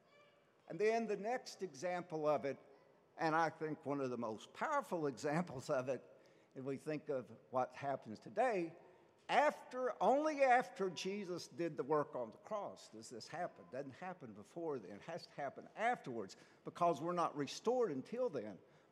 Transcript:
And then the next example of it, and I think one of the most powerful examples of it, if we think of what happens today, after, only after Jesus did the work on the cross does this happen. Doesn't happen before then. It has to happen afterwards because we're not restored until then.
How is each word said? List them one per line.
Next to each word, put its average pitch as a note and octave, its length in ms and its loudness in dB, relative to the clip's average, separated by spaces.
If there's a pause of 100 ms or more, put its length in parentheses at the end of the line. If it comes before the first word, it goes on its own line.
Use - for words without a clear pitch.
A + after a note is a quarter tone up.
(680)
And D#3+ 100 -8
then A3 300 4
the G3+ 80 0
next A3+ 460 -4
example E3+ 640 -2
of C#3 160 4
it, C3+ 120 -2 (640)
and D#3 160 4
I E3 160 6
think D#3 340 -6
one C#3+ 160 0
of C3 100 0
the B2 60 -2
most A2 360 -4
powerful G#3 560 0
examples C#3+ 600 -2
of C3 200 2
it, B2 120 0 (540)
if C3+ 80 -10
we C3+ 140 -4
think D3+ 320 -6
of B2+ 180 -2 (240)
what B2+ 240 2
happens C3+ 460 -4
today, F3+ 520 0 (580)
after, B3+ 720 2
only C#4 420 4
after G3+ 480 6
Jesus F3+ 560 -4
did D#3 300 -4
the D3+ 80 -2
work D3 320 2
on A2+ 160 -4
the - 60 -20
cross F3+ 540 -6
does A2 160 -14
this A2+ 200 -12
happen. D#3 420 -6
Doesn't C3 300 -6
happen F3+ 360 -10
before C#3+ 440 -4
then. G2+ 160 -12
It G2+ 100 -14
has E3+ 200 -8
to - 140 -12
happen - 280 -6 (100)
afterwards C#3 580 -2 (280)
because E3 360 2
we're E3+ 120 -2
not E3+ 240 2
restored G#3+ 560 2
until A3+ 360 -2
then. G#2+ 300 -4 (320)